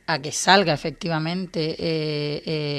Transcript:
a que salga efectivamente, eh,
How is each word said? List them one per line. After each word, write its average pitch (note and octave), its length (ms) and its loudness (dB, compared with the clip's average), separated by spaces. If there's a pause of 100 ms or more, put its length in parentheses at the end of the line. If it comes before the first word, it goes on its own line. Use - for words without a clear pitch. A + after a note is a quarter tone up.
a D#3 140 0
que C#3+ 100 -8
salga F#3 420 6
efectivamente, E3 1080 -2
eh, D3+ 640 -2 (360)